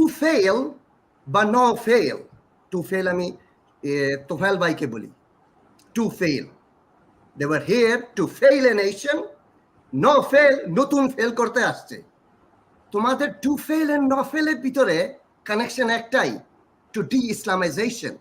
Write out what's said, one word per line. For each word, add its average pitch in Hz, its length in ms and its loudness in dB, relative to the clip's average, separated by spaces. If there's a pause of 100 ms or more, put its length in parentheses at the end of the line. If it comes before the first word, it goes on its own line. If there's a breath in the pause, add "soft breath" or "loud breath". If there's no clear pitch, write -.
(220)
fail 226 360 2 (720)
বা 196 160 2
no 240 220 4 (220)
fail, 180 300 2 (540)
to 185 80 -4 (100)
fail 190 200 -2
আমি, 180 280 -4 (460 soft breath)
এ, 139 340 -2 (100)
তোফায়েল 185 300 0
ভাইকে 160 300 -2
বলি, 104 240 -10 (840)
to 233 80 0
fail। 160 420 -2 (920)
They 143 140 -4
were 151 200 -2
here 233 260 4 (180)
to 190 80 -2 (180)
fail 269 240 6
a 233 100 4 (100)
nation, 285 320 -4 (760)
no 240 180 4 (200)
fail, 285 200 8 (160)
নতুন 262 420 2
ফেল 240 240 -2
করতে 233 280 0
আসছে। - 400 -6 (880)
তোমাদের 254 380 0 (160)
to 285 60 2 (180)
fail 311 260 0
and 285 180 0
no 269 60 0 (120)
fail-এর 311 300 -2
ভিতরে 220 520 0 (320)
কানেকশন 226 440 -4
একটাই, 226 500 -2 (540)
to 220 100 -4
de-Islamization। 196 1160 -2